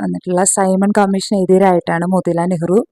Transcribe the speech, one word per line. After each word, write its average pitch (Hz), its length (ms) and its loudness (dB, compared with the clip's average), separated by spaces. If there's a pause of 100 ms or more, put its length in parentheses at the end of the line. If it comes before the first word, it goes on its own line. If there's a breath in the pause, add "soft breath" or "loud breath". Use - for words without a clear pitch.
വന്നിട്ടുള്ള 180 400 -4
സൈമൺ 196 540 0
കമ്മീഷനെതിരായിട്ടാണ് 190 1080 2
മോത്തിലാൽ 175 400 -2
നെഹ്റു 180 460 0